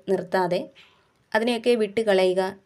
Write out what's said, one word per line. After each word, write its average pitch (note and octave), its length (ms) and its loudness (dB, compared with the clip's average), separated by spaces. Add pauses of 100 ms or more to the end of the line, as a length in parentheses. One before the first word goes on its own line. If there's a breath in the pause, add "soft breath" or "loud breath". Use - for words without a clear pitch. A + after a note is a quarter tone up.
നിർത്താതെ F3+ 540 -2 (720 soft breath)
അതിനെയൊക്കെ A#3 440 0
വിട്ട് G#3+ 260 -2
കളയുക F#3+ 400 2 (240)